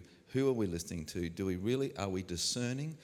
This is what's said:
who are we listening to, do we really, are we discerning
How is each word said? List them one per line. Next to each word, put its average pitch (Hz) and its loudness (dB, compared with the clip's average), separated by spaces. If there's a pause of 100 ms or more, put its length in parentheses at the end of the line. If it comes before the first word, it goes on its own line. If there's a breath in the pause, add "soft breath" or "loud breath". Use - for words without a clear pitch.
(280 soft breath)
who 135 4
are 131 4
we 110 2
listening 85 -4
to, 87 -2
do 95 -2
we 95 2
really, 123 0
are 98 0
we 95 0
discerning 123 -2